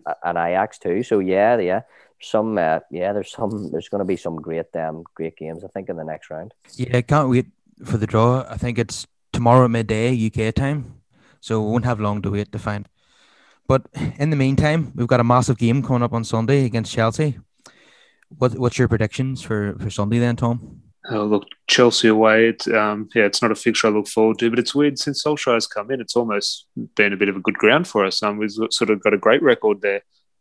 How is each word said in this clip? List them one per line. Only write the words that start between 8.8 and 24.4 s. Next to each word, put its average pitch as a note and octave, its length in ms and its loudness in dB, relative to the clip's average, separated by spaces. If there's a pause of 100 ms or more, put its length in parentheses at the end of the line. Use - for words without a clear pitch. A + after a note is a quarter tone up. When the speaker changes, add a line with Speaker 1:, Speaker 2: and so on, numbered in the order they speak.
Speaker 2:
tomorrow B2 360 6
midday A2+ 460 0
U A2+ 180 0
K A2 200 -2
time, C#3 440 -4 (460)
so A2+ 200 -2
we G#2+ 100 -2
won't A#2 140 0
have A#2+ 140 0
long G#2 240 -2
to - 80 -4
wait G2+ 220 -4
to A#2 40 -10
find. G#2 320 -8 (800)
But C3 160 2 (340)
in D3+ 140 0
the D3+ 40 0
meantime, C#3+ 600 0
we've A#2+ 100 -2
got B2 140 4
a A#2+ 40 4
massive A#2+ 360 4
game A#2+ 240 2
coming A#2+ 180 0
up A#2+ 120 0
on A2+ 100 -2
Sunday A#2 420 0
against A2 260 -4
Chelsea. C3+ 460 0 (920)
What, B2+ 280 0
what's B2 220 0
your B2 80 4
predictions A#2+ 560 -2
for, G#2 360 -4
for G#2 120 -6
Sunday G#2 260 -2
then, A#2+ 200 0
Tom? A#2+ 440 -4 (260)
Speaker 3:
Oh, G#2+ 160 -2
look, G#2 200 0 (240)
Chelsea A#2+ 400 4
away. A2 400 6
It's, A2+ 200 -4
um, G#2+ 460 -2
yeah, A2 120 4
it's G2 180 0
not A2+ 80 2
a G#2 40 -2
fixture - 320 0
I G#2+ 40 4
look G#2 160 -2
forward A2 320 2
to, A#2 100 2